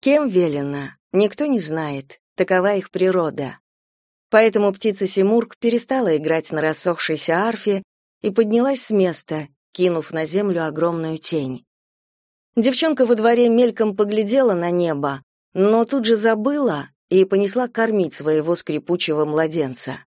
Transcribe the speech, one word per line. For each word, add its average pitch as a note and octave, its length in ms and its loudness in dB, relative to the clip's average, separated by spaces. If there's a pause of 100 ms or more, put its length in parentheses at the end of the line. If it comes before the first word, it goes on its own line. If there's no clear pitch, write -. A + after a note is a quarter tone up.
Кем C#4+ 280 2
велено, C#3+ 640 -2 (220)
никто G#3 340 0
не C4 140 0
знает, D3+ 600 -6 (160)
такова F#3 380 2
их F#3+ 160 -4
природа. E3+ 680 -2 (760)
Поэтому G#3+ 380 4
птица G3 340 -2
Симург G#3 520 0
перестала A#3 580 0
играть D#3+ 340 -2
на D#3 100 -4
рассохшейся D#3+ 760 -2 (100)
арфе G#3+ 380 -2 (360)
и G#3+ 120 -2
поднялась A#3 500 2
с - 80 -4
места, E3+ 560 -2 (260)
кинув E3+ 400 -2
на D#3+ 140 -4
землю E3+ 400 -2
огромную D#3+ 520 -2
тень. C3 460 -4 (920)
Девчонка C4 500 2
во A#3+ 80 4
дворе A#3 340 4
мельком A3+ 460 2
поглядела G#3+ 600 2
на F3 180 -2
небо, D3 500 -2 (300)
но G#3 320 2
тут B3 200 -2
же A3+ 120 2
забыла A3 720 0 (220)
и F#3 140 6
понесла G3+ 440 0
кормить G#3+ 440 0
своего D#3 440 0
скрипучего D#3 680 -2
младенца. D3+ 760 -2 (120)